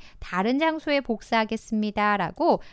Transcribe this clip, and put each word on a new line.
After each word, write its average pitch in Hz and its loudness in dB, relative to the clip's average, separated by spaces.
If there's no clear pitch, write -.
"다른 220 0
장소에 311 0
복사하겠습니다."라고 214 0